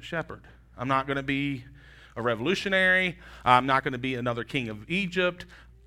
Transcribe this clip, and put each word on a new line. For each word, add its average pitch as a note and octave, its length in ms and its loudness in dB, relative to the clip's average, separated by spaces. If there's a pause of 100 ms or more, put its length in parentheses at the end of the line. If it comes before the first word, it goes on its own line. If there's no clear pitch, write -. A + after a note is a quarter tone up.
shepherd. - 400 -8 (340)
I'm B2+ 140 -4
not C3+ 180 2
gonna C#3 160 -2
be C#3 400 -4 (540)
a A#2 40 -4
revolutionary. F#3 1000 2 (260)
I'm B2 220 6
not C3+ 160 4
gonna C3 160 -4
be C3 160 -4
another A#2+ 280 -2
king B2 240 -4
of G#2+ 220 -10
Egypt. F3+ 560 -2 (420)